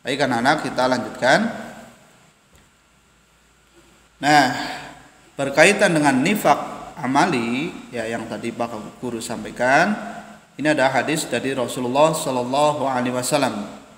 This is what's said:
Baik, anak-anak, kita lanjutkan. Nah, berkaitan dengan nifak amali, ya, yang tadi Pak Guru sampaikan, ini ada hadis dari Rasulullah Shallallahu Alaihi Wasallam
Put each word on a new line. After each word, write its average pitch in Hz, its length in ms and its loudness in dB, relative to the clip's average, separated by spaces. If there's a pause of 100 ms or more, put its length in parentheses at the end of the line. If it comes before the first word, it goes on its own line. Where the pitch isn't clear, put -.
Baik, 139 240 -2
anak-anak, 127 400 2
kita 127 240 -2
lanjutkan. 123 500 2 (2750)
Nah, 143 300 6 (880)
berkaitan 180 560 4
dengan 147 320 4
nifak 180 320 2 (400)
amali, 139 760 0 (200)
ya, 113 160 -6
yang 113 160 -6
tadi 110 280 -8
Pak 113 480 -8
Guru 117 200 -6
sampaikan, 123 720 0 (640)
ini 151 160 0
ada 135 160 4
hadis 135 400 0
dari 127 240 -2
Rasulullah 131 640 0
Shallallahu 135 720 0
Alaihi 123 240 -2
Wasallam 127 560 -2 (300)